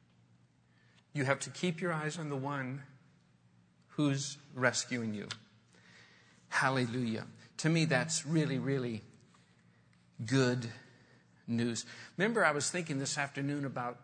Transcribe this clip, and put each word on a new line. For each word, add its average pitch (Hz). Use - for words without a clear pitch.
You 143
have 135
to -
keep 165
your 180
eyes 151
on 156
the 143
one 135
who's 139
rescuing 120
you. 101
Hallelujah. 123
To 156
me, 165
that's 131
really, 143
really 123
good 123
news. 117
Remember, 214
I 156
was 147
thinking 165
this 135
afternoon 143
about, 123